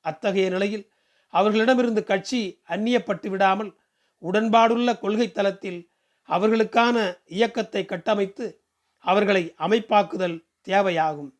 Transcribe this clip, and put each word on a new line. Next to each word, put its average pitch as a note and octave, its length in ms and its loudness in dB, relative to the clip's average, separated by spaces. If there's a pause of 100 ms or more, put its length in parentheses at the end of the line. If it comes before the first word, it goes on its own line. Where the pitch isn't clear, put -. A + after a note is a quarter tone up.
அத்தகைய F#3+ 500 -2
நிலையில் G3+ 400 -4 (380)
அவர்களிடமிருந்து A3 760 2
கட்சி G3+ 640 -4
அந்நியப்பட்டு G#3+ 600 -2
விடாமல், G3 460 0 (480)
உடன்பாடுள்ள A3+ 760 2
கொள்கை G#3+ 340 -2
தளத்தில் G3 580 -4 (380)
அவர்களுக்கான A3 960 0
இயக்கத்தை G#3 580 -4
கட்டமைத்து G3+ 760 -4 (400)
அவர்களை F#3+ 580 2
அமைப்பாக்குதல் F#3+ 800 0 (320)
தேவையாகும். D#3+ 720 0